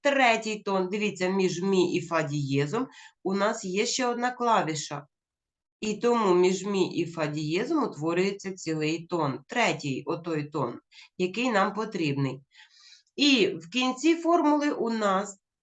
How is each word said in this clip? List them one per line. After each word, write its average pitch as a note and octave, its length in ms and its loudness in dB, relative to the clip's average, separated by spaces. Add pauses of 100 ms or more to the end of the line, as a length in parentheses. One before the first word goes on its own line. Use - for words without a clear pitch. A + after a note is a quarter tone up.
третій A#3 560 2
тон. F#3+ 320 -2
Дивіться, G3+ 400 -2
між F#3 340 0
МІ F#3+ 320 2
і D3 120 -2
фа D#3+ 160 0
дієзом D3 640 -2 (360)
у F#3+ 120 -2
нас G#3 300 -2
є F#3+ 220 -2
ще B3+ 200 -2
одна A#3+ 240 -2
клавіша. E3 760 -2 (760)
І G#3+ 140 -2
тому A3 400 4
між F#3 300 4
мі G3 240 0
і D#3+ 180 -2
«фа» D#3+ 200 -4
дієзом E3+ 580 -2
утворюється F#3 680 -2
цілий D#3+ 540 -2
тон, D3+ 400 -2
третій D#3 600 -2
отой D#3+ 380 -4
тон, C#3 340 -6 (400)
який F#3+ 320 -2
нам G3+ 240 2
потрібний. D#3 640 -2 (760)
І C4 300 4
в D#3+ 240 -6
кінці B3+ 460 2
формули D4 540 2
у A3+ 200 -2
нас G3+ 480 0 (240)